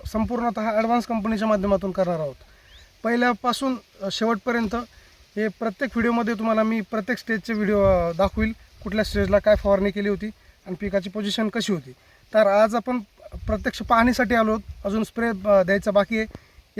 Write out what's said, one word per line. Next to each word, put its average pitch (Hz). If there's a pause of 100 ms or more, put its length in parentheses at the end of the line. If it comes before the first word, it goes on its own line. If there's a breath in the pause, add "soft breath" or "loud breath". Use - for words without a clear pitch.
(120)
संपूर्णतः 220
ॲडव्हान्स 226
कंपनीच्या 220
माध्यमातून 196
करणार 175
आहोत. 139 (680 soft breath)
पहिल्यापासून, 247 (260)
अ, 196
शेवटपर्यंत 226 (600 soft breath)
हे 214
प्रत्येक 226
व्हिडिओमध्ये 233
तुम्हाला 220
मी 220
प्रत्येक 214
स्टेजचे 226
व्हिडिओ, 214
अ, 175
दाखवील, 202 (320 soft breath)
कुठल्या 208
स्टेजला 202
काय 214
फवारणी 196
केली 202
होती 208 (360 soft breath)
आणि 185
पिकाची 196
पोझिशन 208
कशी 214
होती. 135 (420 soft breath)
तर 214
आज 208
आपण 247 (480)
प्रत्यक्ष 220
पाहणीसाठी 240
आलो 220
आहोत. 220 (240)
अजून 208
स्प्रे, 233
अ, 202
द्यायचा 196
बाकी 202
आहे. 220 (520 loud breath)